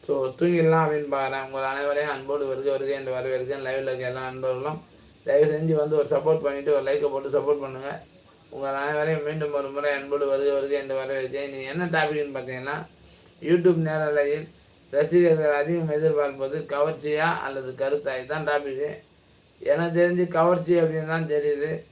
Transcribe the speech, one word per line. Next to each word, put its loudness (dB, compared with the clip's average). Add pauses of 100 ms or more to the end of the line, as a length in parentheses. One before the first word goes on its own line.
So, 0
தூங்கிடலாம் 4
அப்படின்னு 0
பார்க்குறேன். -2
உங்கள் -6
அனைவரையும் 0
அன்போடு -2
வருக -2
வருக -2
என்று -4
வரவேற்கிறேன். -2
லைவ்ல -4
இருக்க -4
எல்லா -6
நண்பர்களும் -4 (420)
தயவு 4
செஞ்சு 0
வந்து 2
ஒரு 2
சப்போர்ட் 2
பண்ணிட்டு 0
ஒரு 2
லைக்கை 0
போட்டு 0
சப்போர்ட் 0
பண்ணுங்க. -10 (480)
உங்கள் -4
அனைவரையும் 0
மீண்டும் -4
ஒரு -2
முறை 0
அன்போடு -2
வருக 2
வருக 0
என்று -4
வரவேற்கிறேன். -4
நீ -10
என்ன -4
டாபிக்னு -2
பார்த்தீங்கன்னா, -8 (560)
YouTube 4
நேரலையில் 0 (420)
ரசிகர்கள் 4
அதிகம் 0
எதிர்பார்ப்பது 0
கவர்ச்சியா 0
அல்லது -8
கருத்தா? -2
இதுதான் -4
டாபிக்கு. -2 (640)
எனக்கு 2
தெரிஞ்சு 4
கவர்ச்சி 4
அப்படின்னு 0
தான் -2
தெரியுது. 0